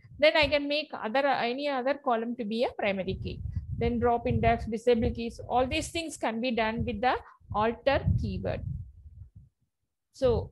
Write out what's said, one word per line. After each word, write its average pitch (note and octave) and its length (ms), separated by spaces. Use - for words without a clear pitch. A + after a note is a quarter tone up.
Then D#4 160
I D4+ 120
can C#4+ 200
make D4 240
other, C4 340
any C4 440
other C4 240
column A#3+ 440
to B3+ 60
be A3+ 220
a A#4 120
primary F#3+ 360
key. - 280
Then A#3+ 220
drop A#3+ 280
index, A3+ 380
disable A#3 460
keys, A#3 360
all B3+ 200
these D4+ 220
things E4 280
can A3+ 240
be B3+ 100
done A3+ 320
with G#3+ 160
the B3+ 160
alter A#3 500
keyword. F#3 420
So - 380